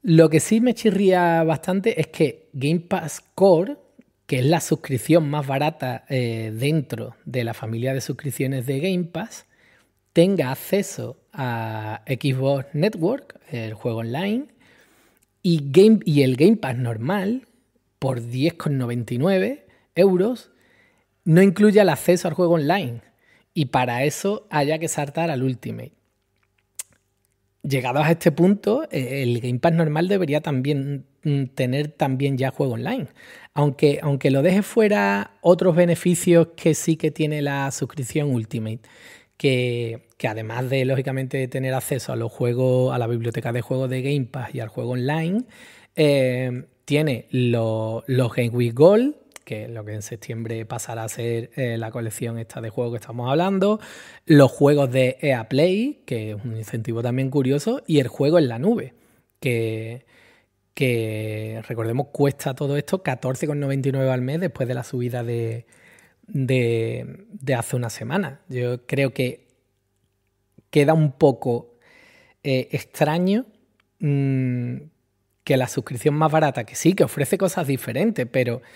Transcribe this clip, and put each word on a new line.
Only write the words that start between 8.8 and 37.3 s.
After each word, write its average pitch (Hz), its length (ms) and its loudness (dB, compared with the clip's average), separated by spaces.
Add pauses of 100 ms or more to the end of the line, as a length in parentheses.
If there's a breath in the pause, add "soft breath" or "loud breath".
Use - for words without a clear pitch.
Pass, - 420 -12 (640 soft breath)
tenga 165 380 4
acceso 135 680 -4 (140)
a 113 760 -6
Xbox 135 680 -2
Network, 202 680 -2 (120)
el 110 220 -8
juego 113 260 -4
online, 190 460 -4 (1000 soft breath)
y 170 180 2 (100)
Game, 202 320 8
y 143 200 4
el 127 120 4
Game 190 220 6
Pass 123 200 -4
normal, 165 680 -4 (520)
por 123 260 -4
diez 131 280 -2
con 143 240 -4
noventa 120 360 -4
y 120 40 -2
nueve 190 500 0 (280 soft breath)
euros, 196 540 2 (760 soft breath)
no 170 180 8
incluya 202 420 6
el 185 60 6
acceso 175 380 2
al 156 60 -2
juego 170 220 2
online, 143 460 -2 (520 soft breath)
y 143 120 0
para 123 380 0
eso 196 460 -4
haya 151 300 0
que 165 80 -6
saltar 156 420 -4
al 131 140 -4
Ultimate. 120 500 -8 (1700)
Llegados 135 420 -2
a 160 60 4
este 165 200 2
punto, 202 600 2
eh, 135 320 -4
el 120 160 0
Game 123 200 -4
Pass 170 140 2
normal 165 340 0
debería 165 340 0
también, 139 640 -4 (180)
mm, 139 300 0
tener 139 360 -2
también 139 480 -2
ya 131 140 0
juego 127 220 -2
online. 139 340 -6 (460 loud breath)
Aunque, 147 480 2
aunque 139 300 0
lo 135 100 2
deje 185 220 4
fuera 202 760 0
otros 175 340 4
beneficios 170 800 4
que 160 180 2
sí 156 240 0
que 156 140 -2
tiene 151 300 -2